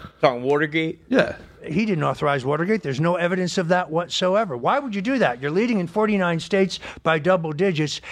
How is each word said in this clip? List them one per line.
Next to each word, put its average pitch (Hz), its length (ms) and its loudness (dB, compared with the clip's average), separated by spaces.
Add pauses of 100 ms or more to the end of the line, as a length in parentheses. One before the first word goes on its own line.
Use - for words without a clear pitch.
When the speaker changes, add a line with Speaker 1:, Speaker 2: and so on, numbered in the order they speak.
(220)
Speaker 1:
Talking 123 220 2
Watergate? 156 680 0
Speaker 2:
Yeah. 175 260 2 (320)
Speaker 3:
He 185 180 0
didn't 170 200 0
authorize 139 400 0
Watergate. 170 360 0
There's 139 200 -4
no 170 160 2
evidence 180 400 -2
of 175 120 0
that 180 200 2
whatsoever. 180 680 0
Why 165 240 0
would 254 160 -6
you 202 60 -2
do 254 160 0
that? 131 240 2
You're 139 100 -2
leading 220 280 2
in 170 80 -2
forty-nine 190 520 0
states 190 400 0 (240)
by 160 160 2
double 165 320 2
digits. 156 480 0 (120)